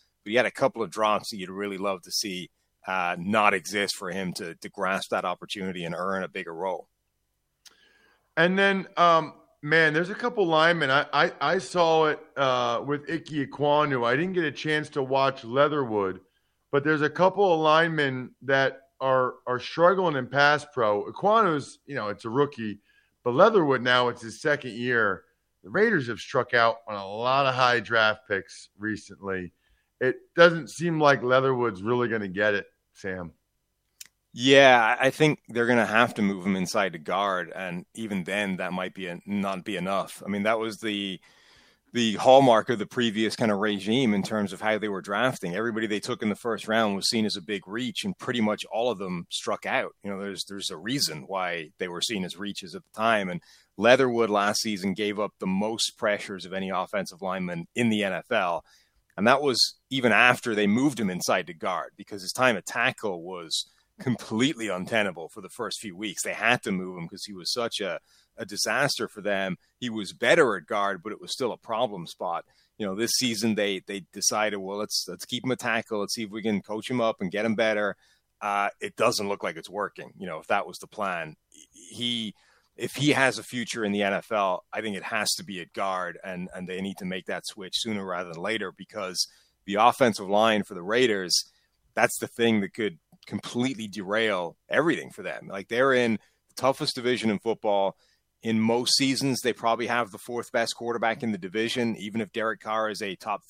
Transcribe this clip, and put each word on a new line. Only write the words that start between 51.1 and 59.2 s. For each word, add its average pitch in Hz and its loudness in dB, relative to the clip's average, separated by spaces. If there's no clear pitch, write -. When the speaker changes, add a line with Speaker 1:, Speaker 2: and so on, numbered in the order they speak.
Speaker 1:
why 87 -6
they 92 -6
were 87 -6
seen 98 -4
as - -12
reaches 95 -10
at 95 -12
the - -20
time. 107 0
And 87 -8
Leatherwood 117 6
last 104 2
season 98 -2
gave 104 -2
up 101 -4
the 104 -6
most 104 -2
pressures 101 -2
of 90 -12
any 95 -6
offensive 92 -4
lineman 92 -6
in 120 2
the 107 2
N 98 0
F 85 -6
L. 90 0
And 101 2